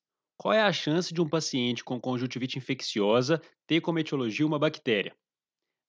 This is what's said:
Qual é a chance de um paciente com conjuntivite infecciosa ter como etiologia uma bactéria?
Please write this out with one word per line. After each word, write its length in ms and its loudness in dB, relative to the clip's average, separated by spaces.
Qual 160 0
é 80 4
a 100 4
chance 420 0
de 80 0
um 60 2
paciente 560 -2
com 160 -6
conjuntivite 580 -4
infecciosa 840 0
ter 140 2
como 180 0
etiologia 480 -2
uma 100 0
bactéria? 560 0